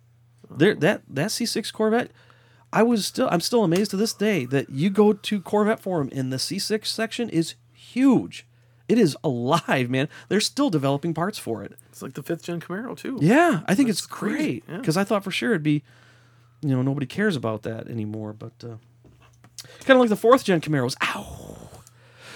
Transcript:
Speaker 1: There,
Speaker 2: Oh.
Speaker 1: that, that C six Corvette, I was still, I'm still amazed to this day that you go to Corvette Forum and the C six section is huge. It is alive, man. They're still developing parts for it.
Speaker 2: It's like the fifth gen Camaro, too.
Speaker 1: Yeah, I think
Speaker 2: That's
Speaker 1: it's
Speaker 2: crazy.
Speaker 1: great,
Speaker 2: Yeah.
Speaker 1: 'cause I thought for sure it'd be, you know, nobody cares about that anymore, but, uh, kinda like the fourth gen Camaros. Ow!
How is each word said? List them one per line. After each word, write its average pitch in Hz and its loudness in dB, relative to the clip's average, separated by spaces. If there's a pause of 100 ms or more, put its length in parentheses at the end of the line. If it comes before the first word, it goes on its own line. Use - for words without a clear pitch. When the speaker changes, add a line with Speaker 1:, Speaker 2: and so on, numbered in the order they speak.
(500)
Speaker 1:
There, 175 4
Speaker 2:
Oh. - -6
Speaker 1:
that, 165 0
that 151 -4
C 240 -4
six 220 -6
Corvette, 220 0 (640)
I 208 4
was 233 2
still, - -2
I'm 170 2
still 233 2
amazed 180 2
to 202 -4
this 214 0
day 196 0
that 131 -2
you 151 0
go 208 6
to 208 -4
Corvette 208 0
Forum 160 -2
and 131 -4
the 131 -4
C 180 -6
six 214 -4
section 226 -4
is 160 0 (180)
huge. 233 2 (400)
It 233 4
is 160 4
alive, 135 0
man. 131 0 (180)
They're 190 0
still 277 0
developing 143 0
parts 175 -4
for 110 -8
it. - -14 (160)
Speaker 2:
It's - -18
like 131 -10
the 147 -12
fifth 170 -6
gen 170 -8
Camaro, 208 -10
too. - -10
Speaker 1:
Yeah, 247 4
I 185 2
think 254 2
Speaker 2:
That's 196 -2
Speaker 1:
it's - -12
Speaker 2:
crazy. - -6 (240)
Speaker 1:
great, - -20
Speaker 2:
Yeah. 185 -10
Speaker 1:
'cause 160 0
I 196 0
thought 196 -2
for 185 -8
sure 240 -2
it'd 165 0
be, 151 0 (800)
you 151 -4
know, 131 2
nobody 135 -2
cares 202 -2
about 110 -4
that 113 -8
anymore, 107 -8
but, 113 -16 (100)
uh, 117 -14 (1040)
kinda 262 6
like 240 4
the 202 2
fourth 247 6
gen 175 4
Camaros. 131 0
Ow! - -8 (640)